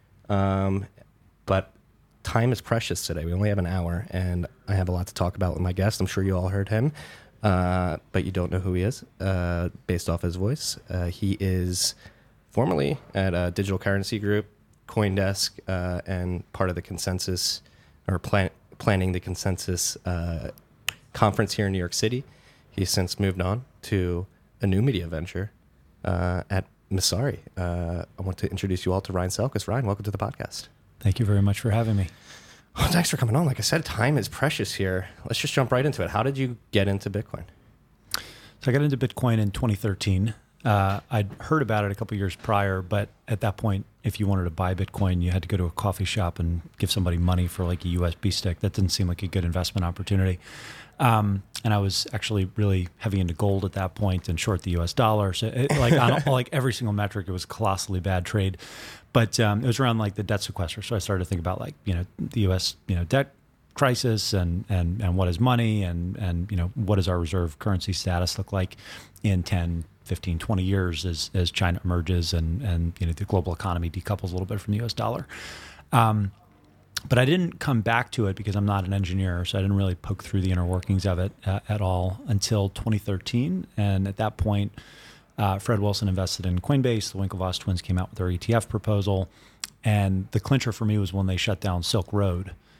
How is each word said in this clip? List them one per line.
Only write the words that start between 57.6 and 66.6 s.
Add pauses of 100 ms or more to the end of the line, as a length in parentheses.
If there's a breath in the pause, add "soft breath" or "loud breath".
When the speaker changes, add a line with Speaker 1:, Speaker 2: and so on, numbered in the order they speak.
Speaker 2:
bad
trade. (560 loud breath)
But,
um,
it
was
around,
like,
the
debt
sequester.
So
I
started
to
think
about,
like, (120)
you
know, (140)
the
U
S, (100)
you
know,
debt (400)
crisis
and,
and,
and
what
is
money
and,
and,
you
know,